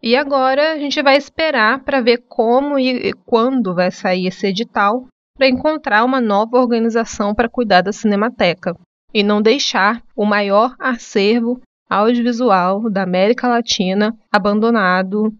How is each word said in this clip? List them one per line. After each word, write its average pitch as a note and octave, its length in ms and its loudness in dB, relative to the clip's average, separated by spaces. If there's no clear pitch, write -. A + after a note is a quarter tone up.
E A#3+ 140 2
agora C#4 560 0
a D#4 60 -6
gente C#4+ 240 -4
vai C#4 140 4
esperar C4+ 680 0
pra C4+ 160 0
ver A#3+ 280 0
como C4+ 520 0
e, B3+ 300 -2
e - 20 -6
quando A#3 640 -2
vai F3+ 160 0
sair F#3 340 -2
esse F#3 220 -4
edital G#3+ 580 -2
pra C4+ 120 2
encontrar B3+ 560 0
uma C4 160 0
nova A3+ 380 0
organização A3+ 720 -2
pra A#3 160 0
cuidar G#3 340 2
da F#3+ 100 -4
Cinemateca G3+ 840 -2
e G#3+ 80 2
não G#3 180 2
deixar A3+ 600 0
o G#3+ 80 0
maior G#3 560 0
acervo A#3 800 -2
audiovisual A3+ 1040 0
da G3 120 -2
América F#3+ 440 0
Latina A3 720 -2
abandonado G#3 1080 0